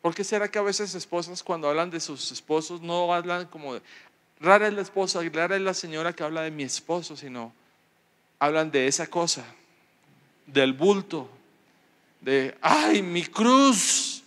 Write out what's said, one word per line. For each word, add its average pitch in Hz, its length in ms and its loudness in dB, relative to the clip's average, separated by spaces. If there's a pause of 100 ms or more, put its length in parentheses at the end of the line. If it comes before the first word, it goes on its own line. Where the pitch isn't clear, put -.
¿Por 170 140 -2
qué 202 80 -6
será 208 260 -2
que 214 100 -4
a 208 40 0
veces 202 320 -4
esposas 175 480 -8
cuando 160 260 -4
hablan 160 220 0
de 165 80 -8
sus 151 320 -10
esposos 156 500 -4
no 170 320 -2
hablan 175 340 -4
como 147 280 -12
de, 110 80 -12 (560)
rara 202 300 6
es 208 60 -2
la 202 80 -4
esposa, 185 380 -2 (120)
rara 170 240 0
es 196 60 -2
la 190 120 -2
señora 165 380 -6
que 170 100 -8
habla 160 200 -4
de 160 80 -6
mi 151 120 -8
esposo, 160 540 -6
sino 123 360 -12 (880)
hablan 156 320 2
de 135 160 2
esa 156 200 0
cosa, 165 380 -2 (1000)
del 135 280 2
bulto, 170 540 2 (920)
de, 135 400 0
"Ay, 311 420 4
mi 175 220 -2
cruz"? 254 1040 4